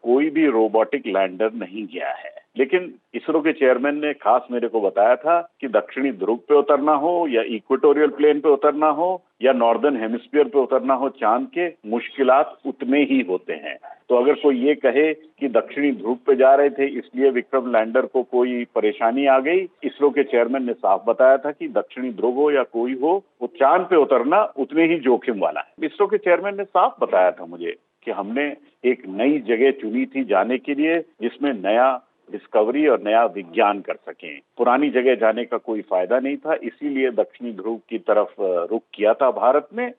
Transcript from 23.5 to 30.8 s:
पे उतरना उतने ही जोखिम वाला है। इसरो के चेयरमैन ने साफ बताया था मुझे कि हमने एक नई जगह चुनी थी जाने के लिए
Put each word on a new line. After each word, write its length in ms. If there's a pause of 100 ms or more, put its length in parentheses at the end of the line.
पे 140
उतरना 640
उतने 260
ही 160
जोखिम 400
वाला 200
है। 140 (100)
इसरो 240
के 100
चेयरमैन 400
ने 60
साफ 380
बताया 300
था 140
मुझे 300 (300)
कि 60
हमने 440 (340)
एक 180
नई 320
जगह 320
चुनी 340
थी 180
जाने 340
के 160
लिए 260